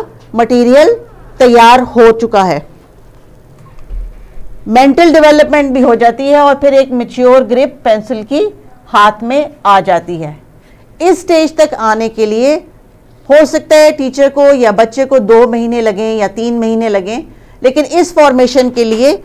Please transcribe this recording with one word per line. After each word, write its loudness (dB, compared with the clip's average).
material 2
तैयार 4
हो 2
चुका -2
है। -6
मेंटल 2
डेवलपमेंट 2
भी 0
हो 2
जाती -2
है 2
और 2
फिर 0
एक 0
mature 0
grip -4
pencil -4
की -4
हाथ 0
में -4
आ 2
जाती -4
है। -12
इस 0
stage -2
तक 0
आने -2
के -4
लिए 0
हो 4
सकता -2
है 4
teacher -2
को 0
या 0
बच्चे -2
को 0
दो 2
महीने -4
लगें -4
या -2
तीन -6
महीने -4
लगें, -6
लेकिन 0
इस -2
formation 2
के -2
लिए 0